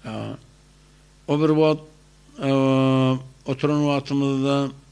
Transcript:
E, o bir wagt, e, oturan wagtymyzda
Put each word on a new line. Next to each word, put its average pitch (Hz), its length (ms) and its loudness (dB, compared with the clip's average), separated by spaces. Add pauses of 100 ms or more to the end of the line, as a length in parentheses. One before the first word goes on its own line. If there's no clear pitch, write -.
E, 120 60 -10 (1160)
o 147 140 0
bir 156 60 2
wagt, 156 360 2 (560)
e, 139 120 -2 (1000)
oturan 147 360 0
wagtymyzda 139 840 -2 (200)